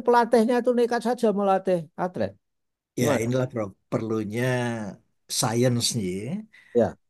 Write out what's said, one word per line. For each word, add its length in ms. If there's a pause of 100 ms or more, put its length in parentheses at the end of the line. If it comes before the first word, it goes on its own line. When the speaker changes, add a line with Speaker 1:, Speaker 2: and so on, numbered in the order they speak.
Speaker 1:
pelatihnya 540
itu 180
nekat 300
saja 180 (140)
melatih 380 (260)
atlet? 260 (720)
Speaker 2:
Ya, 60
Speaker 1:
Gimana? 140
Speaker 2:
inilah, 300
Prof, 180 (200)
perlunya 520 (1000)
sains 460 (120)
nih. 180 (580)
Speaker 1:
Ya. 220 (140)